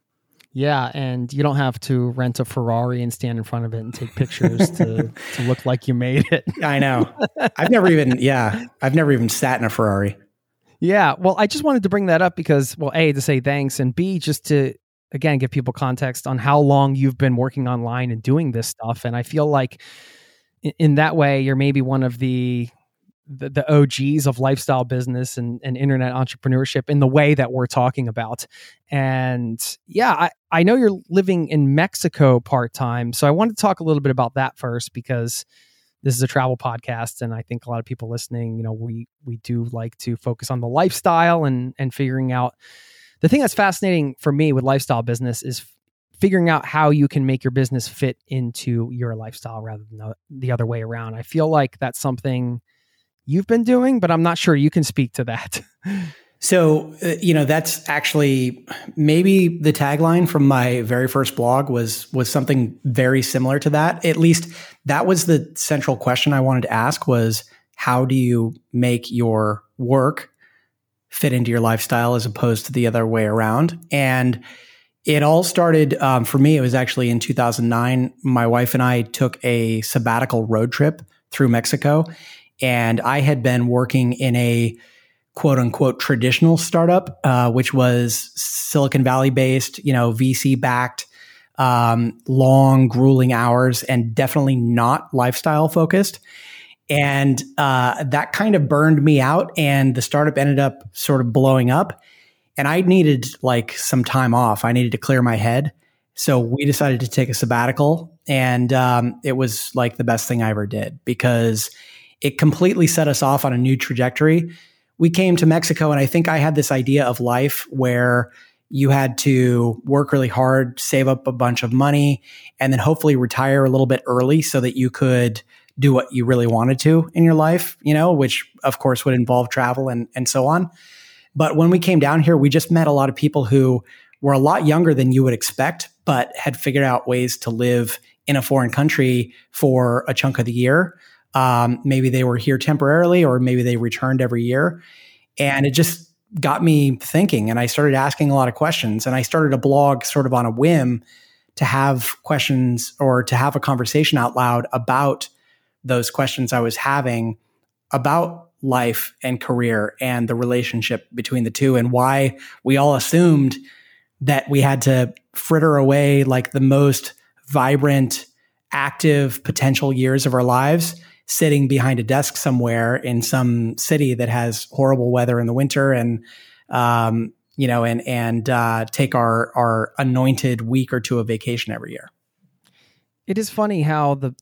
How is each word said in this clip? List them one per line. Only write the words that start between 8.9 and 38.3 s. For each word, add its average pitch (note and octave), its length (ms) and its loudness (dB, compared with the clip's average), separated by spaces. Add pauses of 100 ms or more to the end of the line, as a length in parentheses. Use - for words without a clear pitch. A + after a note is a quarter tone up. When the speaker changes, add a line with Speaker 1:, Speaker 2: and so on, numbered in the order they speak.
Speaker 2:
never D#3 160 4
even A#2 180 2
sat B2+ 300 -2
in A#2 60 -2
a A2 40 0
Ferrari. G2+ 480 -2 (600)
Speaker 1:
Yeah, F3 400 2
well, F#3 180 2
I G#3+ 80 2
just D4 180 -4
wanted C4+ 200 2
to F#3+ 60 0
bring G3+ 180 -2
that E3+ 160 4
up F3 120 0
because, C#3+ 440 0
well, C#3+ 160 -6
A, D#3+ 160 2
to C#3 100 -2
say C3+ 200 0
thanks, C#3 380 -4
and B2+ 160 0
B, F#3 220 -2
just D3+ 300 -6
to, C#3 260 0 (380)
again, C#3+ 260 0
give B2+ 120 -2
people B2+ 240 -4
context B2+ 540 -6
on C3 100 -4
how C#3+ 220 2
long C#3 340 4
you've C3+ 240 -2
been C3 180 0
working B2+ 320 -4
online A#2+ 440 -4
and A2 100 -6
doing C#3 300 0
this A2+ 160 -4
stuff. A2+ 380 -8
And A#2 100 -4
I A#2+ 80 -4
feel D3+ 240 -2
like C3+ 340 -2 (840)
i-, D3+ 140 -6
in D3+ 160 4
that D#3 200 2
way, C#3 260 2
you're C3+ 140 0
maybe C#3 260 0
one C3 220 0
of A#2+ 160 -4
the, B2 480 -2 (580)
the, C#3 240 -12
the C#3 220 -4
O D3 140 6
Gs C#3 420 -2
of B2 100 -2
lifestyle C3 460 -2
business B2 540 -6
and, A#2+ 260 -8
and B2+ 140 -6
internet C3 360 0
entrepreneurship C3 760 -2
in C#3+ 100 2
the C3+ 80 4
way D3 260 4
that B2+ 200 -2
we're B2+ 140 0
talking B2+ 420 -2
about. A2+ 360 -8 (460)
And B2+ 680 -2 (280)
yeah, A#3 240 0
I, E3 180 0 (220)
I E3 120 4
know G#3+ 120 4
you're G#3+ 240 2 (100)
living F3+ 380 0
in C#3+ 260 2
Mexico C#3+ 680 2
part-time. A#2+ 720 -4
So D3 140 0
I C#3+ 40 4
wanted G#3+ 240 0
to - 60 -10
talk G3 180 0
a E3 40 -10
little D3+ 180 0
bit C3+ 100 0
about B2 240 -2
that C3 220 -4
first, A#2+ 360 -8
because A#2+ 520 -8 (580)
this C3 120 0
is B2 60 -2
a C3 60 0
travel B2+ 300 -2
podcast. A#2 640 -8
And A#2 120 -6
I A2 100 -10
think A#2+ 220 -10
a A#2+ 40 -14
lot A#2 100 -6
of A2+ 60 -10
people A#2 240 -12
listening, A#2 480 -8